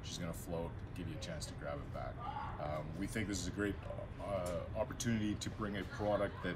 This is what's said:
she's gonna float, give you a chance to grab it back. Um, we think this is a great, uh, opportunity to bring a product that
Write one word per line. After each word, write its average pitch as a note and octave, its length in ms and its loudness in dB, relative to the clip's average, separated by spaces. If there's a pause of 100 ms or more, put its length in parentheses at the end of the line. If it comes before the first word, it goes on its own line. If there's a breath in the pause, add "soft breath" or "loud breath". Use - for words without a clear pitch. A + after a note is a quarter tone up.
she's - 160 -4
gonna F2 120 0
float, E2 400 0 (240)
give F2+ 140 -2
you D#2 100 -2
a - 20 -2
chance D#2+ 260 -2
to - 80 -6
grab D2 200 -2
it - 180 -4
back. B1+ 200 -2 (500)
Um, D2+ 220 0 (120)
we F#2+ 100 2
think G#2+ 200 0
this G2 140 2
is F2+ 60 0
a F2 40 0
great, G2+ 240 4 (500)
uh, F2+ 540 0
opportunity G#2+ 640 2
to - 80 -2
bring G#2 260 0
a G2+ 80 0
product G2+ 600 4
that F2+ 120 2